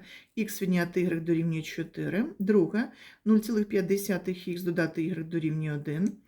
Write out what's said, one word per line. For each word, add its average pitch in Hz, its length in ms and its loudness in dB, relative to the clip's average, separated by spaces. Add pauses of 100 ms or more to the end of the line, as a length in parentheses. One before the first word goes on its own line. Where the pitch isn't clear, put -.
(360)
Х 208 260 -4
відняти 175 420 2
y 170 200 0
дорівнює 165 380 0
чотири. 165 640 -4 (140)
Друге. 208 540 4 (320)
Нуль 214 140 6
цілих 214 300 0
п'ять 190 180 2
десятих 190 580 0
х 175 180 -6
додати 170 400 0
y 160 220 -4
дорівнює 156 480 -2
один. 151 400 -2 (160)